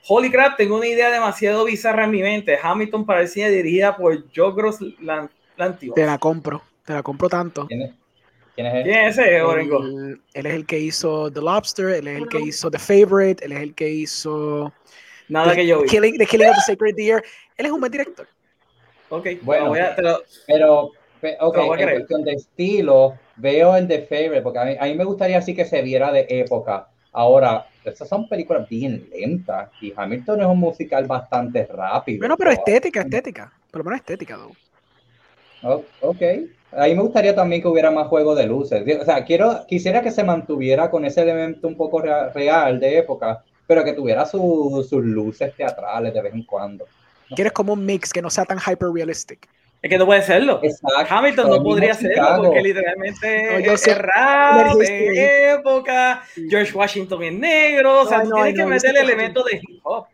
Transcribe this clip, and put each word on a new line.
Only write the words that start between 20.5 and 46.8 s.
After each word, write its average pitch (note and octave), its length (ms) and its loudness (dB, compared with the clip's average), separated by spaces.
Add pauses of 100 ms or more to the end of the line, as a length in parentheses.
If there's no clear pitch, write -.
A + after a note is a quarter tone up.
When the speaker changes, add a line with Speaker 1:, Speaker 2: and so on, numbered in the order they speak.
Speaker 3:
pe-, D#3 180 -6
ok, D#3+ 140 2
Speaker 1:
te F3 60 4
lo D#3 60 2
voy D#3+ 120 0
a - 20 -4
Speaker 3:
en F#3+ 60 2
Speaker 1:
creer. D#3+ 140 0
Speaker 3:
cuestión D3+ 240 -4
de D3 80 -2
estilo, C#3+ 800 2 (220)
veo D3+ 380 4
en F3+ 140 2
The D#3 140 -2
Favorite, D3+ 400 -2
porque A#2+ 160 -6
a A#2+ 80 0
mí, C3+ 120 -4
a C3+ 60 -2
mí D3 120 -2
me F3+ 80 -2
gustaría F#3+ 340 0
así F3 160 -4
que F3 100 -2
se D#3+ 160 0
viera C3 320 0
de C3+ 160 2
época. B2 600 -4 (220)
Ahora, A#2+ 560 4 (180)
estas - 220 -12
son G#3+ 220 -6
películas E3 400 -4
bien A#2 460 -8
lentas, G#2 560 -8 (100)
y G2+ 160 -14
Hamilton B2 460 -4
es F#3 40 2
un F3+ 120 2
musical D#3 480 -2
bastante B2 680 -4
rápido. G2 480 -6
Speaker 2:
Bueno, C4 160 -2
pero F4+ 160 2
Speaker 3:
So, G#3 60 2
Speaker 2:
estética, A#3 420 0
estética. F#3 500 -8 (200)
Por E3 100 -14
lo D3+ 40 -8
menos A#3 160 -8
estética, D#3 360 -14
though. - 180 -20 (1080)
Speaker 3:
Oh, C#3+ 220 -2 (160)
ok. F3+ 220 -4 (520)
A C#3 120 2
mí E3 80 2
me F#3+ 80 0
gustaría G3+ 320 2
también F3 260 0
que F3 80 -2
hubiera D#3+ 220 4
más D#3 180 0
juego D3+ 260 2
de C3 120 2
luces. A#2+ 380 -2
Digo, C#3+ 180 -2
o - 20 -8
sea, C#3+ 220 0
quiero, G3+ 420 0
quisiera F#3 320 0
que A#3+ 100 -4
se G#3 140 -2
mantuviera D#3 680 0
con D#3+ 140 -2
ese C#3+ 160 -2
elemento E3 480 -2
un D#3+ 80 -8
poco D#3+ 240 -2
rea-, D3+ 300 -2
real C#3+ 500 0
de C3+ 160 2
época, A2+ 480 -2 (220)
pero D#3+ 180 4
que D3+ 80 -2
tuviera C3 320 0
su-, D3+ 640 0
sus B2+ 160 0
luces A2 500 -4
teatrales A#2 600 -6
de G#2+ 80 -4
vez G2+ 100 -8
en A2+ 120 -10
cuando. G2+ 420 -10 (420)